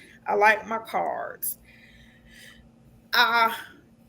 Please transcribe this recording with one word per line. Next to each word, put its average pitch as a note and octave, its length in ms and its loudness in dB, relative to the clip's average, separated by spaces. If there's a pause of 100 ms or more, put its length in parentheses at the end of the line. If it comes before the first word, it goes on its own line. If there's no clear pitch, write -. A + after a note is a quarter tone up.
(260)
I - 80 -2
like G#3 320 4
my A3 120 -8
cards. E3 800 -8 (1500)
I A#3 420 4 (540)